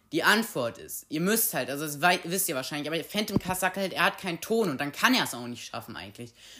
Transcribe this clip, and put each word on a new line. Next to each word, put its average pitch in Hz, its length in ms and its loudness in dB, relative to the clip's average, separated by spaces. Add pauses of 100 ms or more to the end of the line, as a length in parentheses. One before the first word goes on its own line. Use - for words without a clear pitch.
(140)
Die 160 100 2
Antwort 196 540 2
ist, - 320 -12
ihr 151 100 -2
müsst 208 340 2
halt, 127 160 -2
also 143 160 -4
das 147 160 -6
wei-, 175 220 6
wisst 180 240 0
ihr 160 80 -2
wahrscheinlich, 147 320 -4
aber 156 160 -4
Phantom 208 360 0
Cast 175 220 -4
sagt 185 140 0
halt, 190 160 -2
er 170 140 2
hat 196 140 0
keinen 170 200 -4
Ton 220 300 2
und 131 100 -2
dann 143 140 -4
kann 233 200 6
er 196 120 4
es - 80 -4
auch 123 140 -6
nicht 120 180 -10
schaffen 113 320 -10
eigentlich. 104 360 -14 (260)